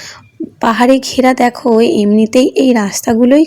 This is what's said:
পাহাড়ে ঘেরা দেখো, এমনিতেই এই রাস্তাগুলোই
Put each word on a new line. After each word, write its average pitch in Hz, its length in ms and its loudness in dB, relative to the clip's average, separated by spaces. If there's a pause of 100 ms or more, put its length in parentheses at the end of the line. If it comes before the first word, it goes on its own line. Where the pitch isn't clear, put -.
(600)
পাহাড়ে 247 360 2 (120)
ঘেরা 254 240 0 (100)
দেখো, 240 280 -2 (320)
এমনিতেই 214 540 2
এই 262 140 2 (120)
রাস্তাগুলোই 247 640 0